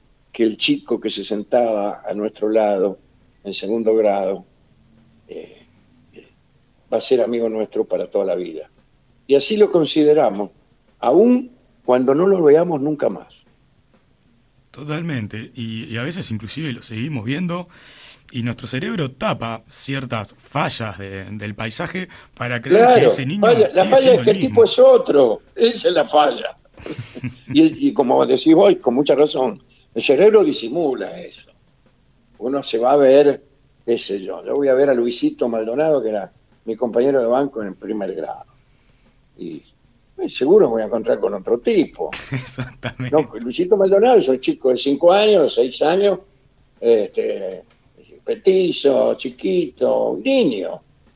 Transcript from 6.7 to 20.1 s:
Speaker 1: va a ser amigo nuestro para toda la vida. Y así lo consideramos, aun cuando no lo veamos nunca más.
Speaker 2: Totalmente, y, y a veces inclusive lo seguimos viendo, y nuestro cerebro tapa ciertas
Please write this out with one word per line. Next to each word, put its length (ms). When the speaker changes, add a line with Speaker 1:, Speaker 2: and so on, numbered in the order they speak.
Speaker 1:
va 60
a 20
ser 200
amigo 280
nuestro 360
para 220
toda 180
la 100
vida. 340
Y 80
así 220
lo 140
consideramos, 800
aun 500
cuando 280
no 140
lo 160
veamos 380
nunca 280
más. 180
Speaker 2:
Totalmente, 840
y, 320
y 120
a 60
veces 280
inclusive 400
lo 100
seguimos 440
viendo, 420
y 120
nuestro 240
cerebro 440
tapa 580
ciertas 720